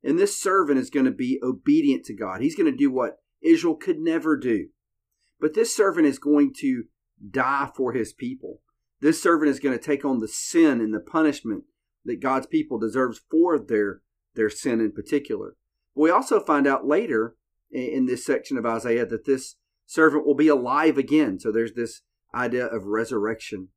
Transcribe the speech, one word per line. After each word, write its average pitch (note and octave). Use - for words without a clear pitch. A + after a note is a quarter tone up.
And D3
this G3+
servant F3+
is B2+
gonna C3
be B2+
obedient C#3+
to A2+
God. F#2+
He's C#3
gonna D#3+
do C3
what B2+
Israel D#3+
could D#3+
never D#3
do. A#2
But D#3
this A3+
servant F3+
is C3+
going C#3+
to B2+
die C#3
for B2+
his A#2
people. -
This D#3+
servant D#3
is C3+
gonna C3
take C#3+
on C3
the A2
sin D3+
and G#2+
the G#2+
punishment C3+
that A2+
God's C3
people D3+
deserves A2+
for E3
their, G#2
their G#2+
sin A2+
in G#2+
particular. A2
We D#3
also A3
find C#3+
out C3+
later C#3+
in, B2+
in B2+
this B2+
section C3+
of A2+
Isaiah A#2
that A2+
this C3
servant D3+
will C#3+
be D3+
alive C#3
again. C3
So A#2
there's A2+
this A#2
idea B2
of G#2
resurrection. G#2+